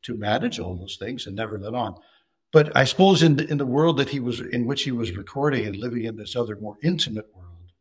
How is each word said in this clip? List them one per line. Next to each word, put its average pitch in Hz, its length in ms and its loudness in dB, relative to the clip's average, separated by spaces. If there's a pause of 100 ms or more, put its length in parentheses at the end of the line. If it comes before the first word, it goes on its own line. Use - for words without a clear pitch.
to 117 120 -8
manage 110 440 -2
all 90 180 -6
those 87 220 -12
things 120 280 -8
and 98 100 -10
never 110 220 -6
let 104 160 -8
on. 104 200 -4 (580)
But 151 240 6
I 135 80 6
suppose 185 380 6
in 156 140 8
the, 135 120 -2
in 147 100 0
the 139 60 0
world 151 340 2
that 139 120 0
he 143 100 -4
was, 120 200 -4
in 120 260 -2
which 139 160 -2
he 135 100 -4
was 107 240 -4
recording 131 500 -2
and 98 100 -6
living 120 280 -4
in 113 120 -6
this 107 200 -10
other, 113 200 -2
more 104 260 -12
intimate 147 520 -2
world - 460 -20